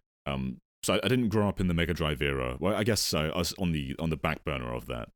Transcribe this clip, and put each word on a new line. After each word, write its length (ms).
Um, 320
so 120
I, 100
I 20
didn't 220
grow 180
up 140
in 80
the 40
Mega 200
Drive 280
era. 380
Well, 160
I 80
guess 300
I, 140
I 100
was 200
on 140
the, 260
on 120
the 80
back 260
burner 300
of 140
that. 280